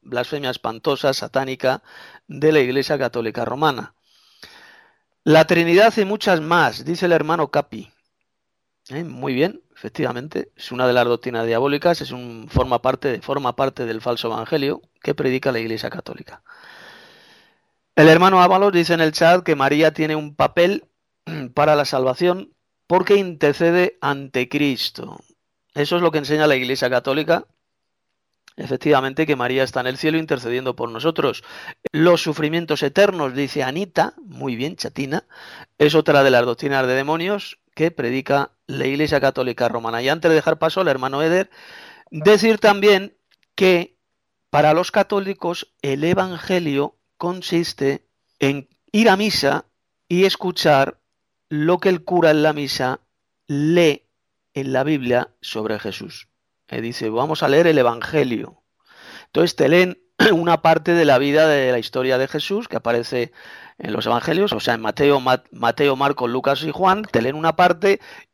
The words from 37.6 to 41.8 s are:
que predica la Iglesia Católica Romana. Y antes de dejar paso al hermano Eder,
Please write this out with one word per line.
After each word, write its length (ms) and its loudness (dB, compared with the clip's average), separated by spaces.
que 160 0
predica 600 -2
la 220 -4
Iglesia 320 0
Católica 500 0
Romana. 320 -6
Y 80 0
antes 200 0
de 60 6
dejar 220 2
paso 240 -2
al 60 0
hermano 340 -2
Eder, 300 0